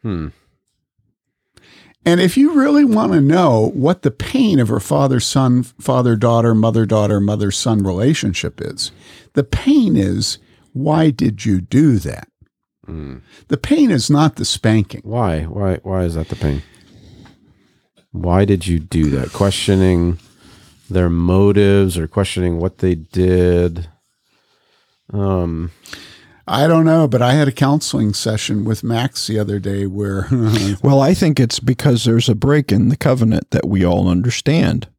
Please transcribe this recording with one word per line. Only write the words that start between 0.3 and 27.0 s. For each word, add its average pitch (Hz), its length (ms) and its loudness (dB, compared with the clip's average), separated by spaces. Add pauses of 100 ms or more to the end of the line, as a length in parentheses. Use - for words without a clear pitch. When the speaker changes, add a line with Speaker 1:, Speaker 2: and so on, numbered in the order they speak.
Speaker 2:
And 175 160 2
if 185 160 0
you 294 180 2
really 285 300 4
want 220 280 0
to 165 80 4
know 139 540 2
what 160 280 -2
the 139 80 0
pain 214 480 0
of 113 120 0
a 113 100 -2
father-son, 131 800 0
father-daughter, 117 920 0
mother-daughter, 107 680 2
mother-son 104 640 -2
relationship 101 760 -2
is, - 300 -10 (440)
the 139 100 0
pain 247 520 2
is, 95 420 -2 (340)
"Why 156 380 0
did 110 340 -4
you 95 160 0
do 123 380 2
that?" 76 300 -10 (580)
Speaker 1:
Hmm. 73 320 -14 (300)
Speaker 2:
The - 100 -2
pain 285 320 2
is 139 200 0
not 151 260 2
the - 100 -6
spanking. 110 580 -2
Speaker 1:
Why? 101 400 -2
Why, 95 380 -4
why 95 220 -4
is 82 100 -4
that 80 160 -6
the - 60 -6
pain? 71 260 -2 (1500)
Why 90 320 0
did 95 220 0
you 87 140 0
do 78 300 0
that? 65 220 -4
Questioning 92 840 0 (680)
their 92 220 0
motives 95 840 2
or 80 120 -4
questioning 90 500 -2
what 90 200 -6
they 92 180 0
did. 87 920 0 (1200)
Um, 90 580 -2 (760)
Speaker 2:
I 139 200 0
don't 160 180 4
know, 160 220 4